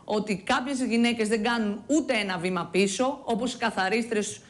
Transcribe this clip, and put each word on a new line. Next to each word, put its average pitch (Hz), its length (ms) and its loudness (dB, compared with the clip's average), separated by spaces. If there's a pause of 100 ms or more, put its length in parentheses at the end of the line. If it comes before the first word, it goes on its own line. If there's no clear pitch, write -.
ότι 208 320 -2
κάποιες 254 460 0
γυναίκες 233 460 2
δεν 220 140 0
κάνουν 220 440 0
ούτε 277 280 2
ένα 196 240 -2
βήμα 175 340 -2
πίσω, 202 520 2
όπως 233 300 0
οι - 20 -10
καθαρίστρες 208 920 -2